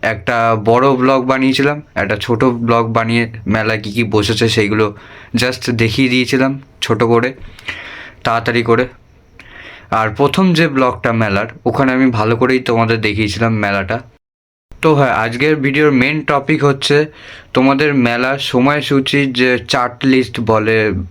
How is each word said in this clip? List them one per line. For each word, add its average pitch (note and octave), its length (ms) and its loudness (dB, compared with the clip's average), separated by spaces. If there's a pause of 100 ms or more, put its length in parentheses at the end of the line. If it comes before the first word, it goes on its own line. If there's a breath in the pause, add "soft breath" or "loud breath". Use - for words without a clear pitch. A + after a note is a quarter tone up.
একটা A2+ 340 -2 (280)
বড় A#2+ 220 4 (100)
ব্লগ C3 240 2 (120)
বানিয়েছিলাম, C3 440 0 (180)
একটা G2+ 220 -2
ছোট A2+ 240 -2 (260)
ব্লগ A#2 180 2 (120)
বানিয়ে A#2 280 0 (220)
মেলায় G#2+ 360 0
কী G#2 140 -10
কী A#2+ 60 0 (120)
বসেছে G#2+ 340 2
সেইগুলো A2 380 0 (500 loud breath)
just B2 260 -2 (200)
দেখিয়ে A#2 260 0
দিয়েছিলাম B2+ 440 0 (280)
ছোট G#2+ 200 -2 (120)
করে, A#2 160 2 (920 loud breath)
তাড়াতাড়ি A#2 400 -2
করে। A#2 220 2 (1040 loud breath)
আর A2 160 0 (120)
প্রথম C#3+ 260 2 (140)
যে E3 80 2 (100)
ব্লগটা B2+ 360 0
মেলার, G#2+ 360 0 (160)
ওখানে C3 280 0
আমি C3 180 2
ভালো A2+ 260 0
করেই B2+ 240 2
তোমাদের A2+ 460 0
দেখিয়েছিলাম G#2+ 460 0 (120)
মেলাটা। G2 340 -2 (720)
তো - 220 0
হ্যাঁ, C#3 200 2 (100)
আজকের B2+ 300 0 (100)
ভিডিওর C#3+ 280 2
মেন C3+ 240 2 (140)
টপিক D3 340 0
হচ্ছে C#3+ 320 2 (560 loud breath)
তোমাদের C#3 380 2 (160)
মেলার B2+ 320 -2 (120)
সময়সূচি, C#3 680 0 (120)
যে B2 180 0 (220)
চার্ট B2 240 -2 (140)
লিস্ট B2+ 300 0
বলে A2 380 2 (320)